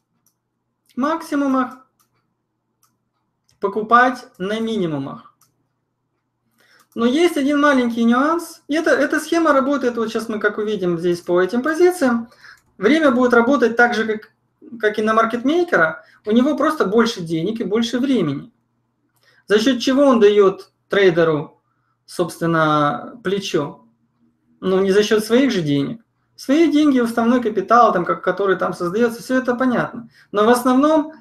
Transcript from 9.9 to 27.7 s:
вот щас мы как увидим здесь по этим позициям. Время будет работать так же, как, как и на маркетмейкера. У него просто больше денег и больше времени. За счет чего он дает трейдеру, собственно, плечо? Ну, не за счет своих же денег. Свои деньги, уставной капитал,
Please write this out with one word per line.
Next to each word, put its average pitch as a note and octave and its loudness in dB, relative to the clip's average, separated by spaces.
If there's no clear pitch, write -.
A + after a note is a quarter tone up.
вот A3 -4
щас A3+ -6
мы G#3 -6
как G#3 -2
увидим F#3 -4
здесь F3 -4
по F3 0
этим G#3 -2
позициям. D#4 0
Время C#4+ 2
будет B3 2
работать A#3 2
так A#3+ 2
же, A3 -4
как, G#3+ -8
как G#3 -2
и A3 -2
на A3 0
маркетмейкера. A3+ 0
У G#3 -2
него C4 2
просто D4+ -2
больше A3 0
денег E3+ -4
и G#3+ -6
больше A#3 -4
времени. F3+ -2
За G#3 2
счет B3 0
чего C4+ 2
он B3 4
дает G3+ 4
трейдеру, E3 0
собственно, D#3+ -2
плечо? F#3 -6
Ну, F#3+ 0
не G3 0
за G#3 4
счет G#3+ 0
своих B3 2
же F#3 -2
денег. C#3+ -2
Свои D4+ 2
деньги, D4 2
уставной A#3 0
капитал, A3 2